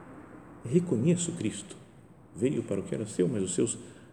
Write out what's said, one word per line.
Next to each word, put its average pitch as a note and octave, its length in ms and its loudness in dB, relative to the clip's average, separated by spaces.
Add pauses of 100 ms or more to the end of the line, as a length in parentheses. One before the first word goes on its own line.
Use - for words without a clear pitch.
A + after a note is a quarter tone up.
(680)
reconheço D#3 640 2
Cristo. - 460 0 (560)
Veio A#2+ 280 2
para G2+ 160 -2
o F#2 40 0
que - 120 -6
era A2 120 -2
seu, - 200 2
mas A2+ 160 0
os F#2 120 -2
seus B2 240 0 (340)